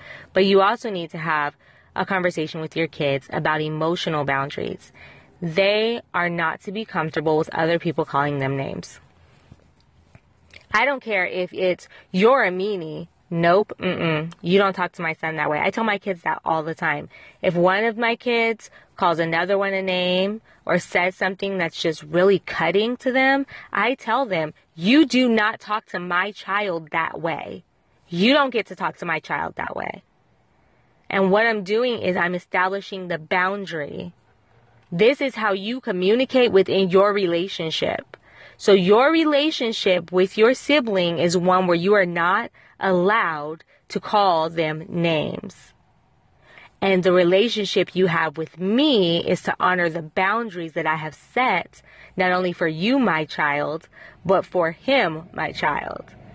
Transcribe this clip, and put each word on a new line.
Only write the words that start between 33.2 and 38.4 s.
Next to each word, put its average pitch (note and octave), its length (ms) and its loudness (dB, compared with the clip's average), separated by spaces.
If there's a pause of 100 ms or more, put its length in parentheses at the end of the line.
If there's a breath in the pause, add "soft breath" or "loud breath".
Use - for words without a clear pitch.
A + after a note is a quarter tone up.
This G#3+ 300 4
is C4+ 160 -2
how G#3+ 160 -2
you A3 300 -4
communicate A#3 720 2
within F#3+ 360 4
your G3 220 6
relationship. F3 1040 -2 (400 loud breath)